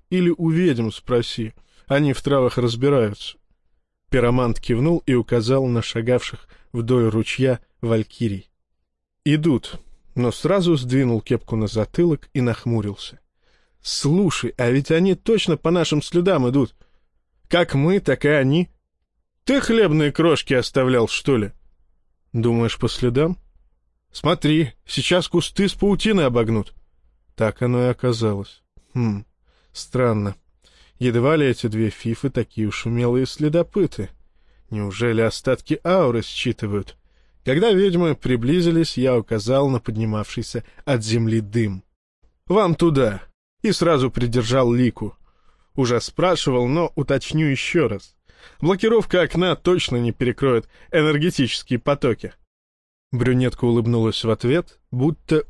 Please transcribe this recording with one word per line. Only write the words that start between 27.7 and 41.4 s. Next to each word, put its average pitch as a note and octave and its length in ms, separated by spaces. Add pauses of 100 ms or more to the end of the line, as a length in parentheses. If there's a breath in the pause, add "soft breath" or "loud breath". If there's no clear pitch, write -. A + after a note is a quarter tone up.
и - 20
оказалось. A2+ 760 (320)
Хм, G#2+ 300 (480)
странно. G#2+ 640 (640 soft breath)
Едва B2 340
ли D3 120
эти A#2+ 200
две A2 240
фифы A#2 400
такие A2 380
уж - 180
умелые A#2+ 400
следопыты. D3+ 840 (600)
Неужели A2 500
остатки A#2+ 640
ауры C#3+ 380
считывают? - 760 (480)
Когда F3+ 280
ведьмы F3 420
приблизились, D#3+ 840
я B2+ 220
указал A#2 500
на B2+ 100
поднимавшийся A2 840 (200 soft breath)
от B2+ 200
земли A2+ 360